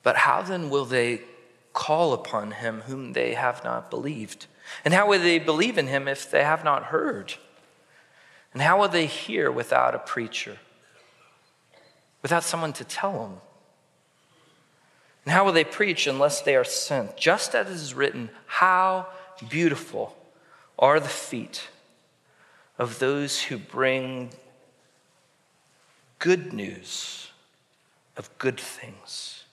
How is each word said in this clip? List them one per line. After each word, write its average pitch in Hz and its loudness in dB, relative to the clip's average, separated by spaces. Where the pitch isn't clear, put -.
But - 4
how 139 4
then 180 -4
will 139 0
they 120 0
call 156 2
upon 107 -4
him 110 -6
whom 127 -10
they 123 0
have 123 -2
not 117 -6
believed? 120 -8
And 156 4
how 202 6
will 196 6
they 170 4
believe 165 2
in 139 0
him 139 -2
if 139 -6
they 143 4
have 156 2
not 143 2
heard? 151 -2
And 131 -8
how 170 4
will 202 4
they 165 2
hear 156 -2
without 127 2
a - -6
preacher, - -8
without 165 0
someone 160 -4
to 131 -10
tell - -4
them? 101 -8
And 147 -2
how 196 8
will 190 4
they 160 6
preach 185 0
unless 143 2
they 139 4
are 127 6
sent? - -2
Just - 2
as 208 0
it 190 -10
is 147 -10
written, 127 -2
"How 185 4
beautiful 143 -2
are 143 6
the 143 -8
feet - -10
of 117 -6
those 143 0
who 131 -6
bring 131 -2
good 170 2
news - -10
of - -16
good 127 -4
things." - -16